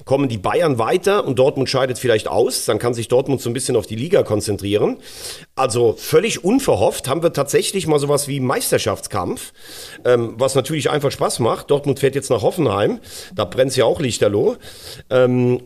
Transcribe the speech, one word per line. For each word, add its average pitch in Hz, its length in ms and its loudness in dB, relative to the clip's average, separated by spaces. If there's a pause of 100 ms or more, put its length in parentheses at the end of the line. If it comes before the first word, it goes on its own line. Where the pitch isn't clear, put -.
Kommen 139 220 2
die 113 100 -4
Bayern 127 400 0
weiter 180 480 2
und 120 120 0
Dortmund 135 300 2
scheidet 127 300 0
vielleicht 113 280 2
aus, 120 380 0
dann 110 140 0
kann 120 160 0
sich 113 120 -6
Dortmund 127 340 2
so 120 100 -4
ein - 20 -2
bisschen 127 240 0
auf 107 100 0
die - 80 -10
Liga 135 300 2
konzentrieren. 104 720 0 (580)
Also 120 420 2
völlig - 460 0
unverhofft 156 640 2
haben 147 160 -2
wir 165 100 2
tatsächlich 160 540 -2
mal 151 140 2
sowas 143 260 0
wie 139 140 -4
Meisterschaftskampf, 123 1120 -2 (520)
ähm, 117 340 2
was 131 160 0
natürlich 143 360 0
einfach 143 220 0
Spaß 196 260 -4
macht. 127 320 -2
Dortmund 139 300 0
fährt - 140 2
jetzt - 160 -4
nach 113 120 0
Hoffenheim, 139 560 0 (360)
da 107 100 -2
brennt's 131 320 0
ja 127 80 4
auch 147 160 2
lichterloh. 123 560 0 (540)
Ähm, 123 560 4